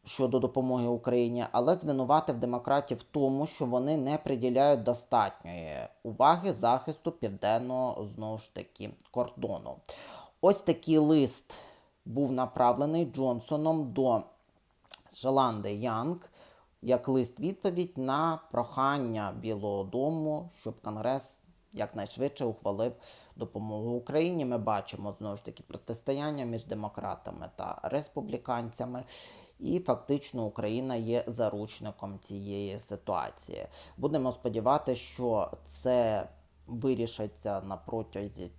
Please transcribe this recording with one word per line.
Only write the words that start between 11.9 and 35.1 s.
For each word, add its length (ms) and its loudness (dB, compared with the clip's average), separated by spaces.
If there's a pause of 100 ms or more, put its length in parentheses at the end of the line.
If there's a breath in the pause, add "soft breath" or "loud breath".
був 280 0
направлений 800 2
Джонсоном 800 0
до 300 4 (880)
Шеланди 640 2
Янг 560 -2 (520 loud breath)
як 260 2
лист-відповідь 920 0
на 420 0 (120)
прохання 880 0
Білого 440 -2
дому, 680 -2 (100)
щоб 200 -8
Конгрес 600 -4 (320)
якнайшвидше 720 -4
ухвалив 480 0 (440 loud breath)
допомогу 540 -6
Україні. 540 0
Ми 140 0
бачимо, 600 -2
знову 180 -6
ж 80 -16
таки, 180 -14
протистояння 840 -6
між 200 -6
демократами 920 -8
та 260 -8
республіканцями. 1200 -6 (540 loud breath)
І 220 0
фактично 640 -2
Україна 500 -4
є 320 0
заручником 920 -4
цієї 600 -6
ситуації. 880 -6 (300 loud breath)
Будемо 360 2
сподіватися, 680 2
що 500 0 (140)